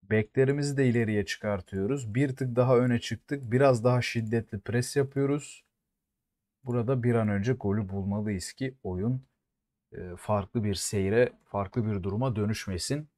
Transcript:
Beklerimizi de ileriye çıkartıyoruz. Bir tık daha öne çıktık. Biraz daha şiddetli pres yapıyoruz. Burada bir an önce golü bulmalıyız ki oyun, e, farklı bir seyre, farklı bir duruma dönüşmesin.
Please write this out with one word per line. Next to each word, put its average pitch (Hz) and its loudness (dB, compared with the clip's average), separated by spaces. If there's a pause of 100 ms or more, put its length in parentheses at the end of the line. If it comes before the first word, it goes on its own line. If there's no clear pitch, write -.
Beklerimizi 135 0
de 135 4
ileriye 110 2
çıkartıyoruz. 101 -4
Bir 131 0
tık 127 -4
daha 123 6
öne 120 4
çıktık. 123 -6
Biraz 127 4
daha 123 4
şiddetli 110 -2
pres 120 -2
yapıyoruz. 139 -2 (960)
Burada 123 0
bir 120 4
an 110 2
önce 101 2
golü 101 0
bulmalıyız 98 -4
ki 131 -6
oyun, 107 -2 (680)
e, 90 -12
farklı 104 -2
bir 104 0
seyre, 104 2 (120)
farklı 101 -4
bir 101 -2
duruma 107 -2
dönüşmesin. 107 -4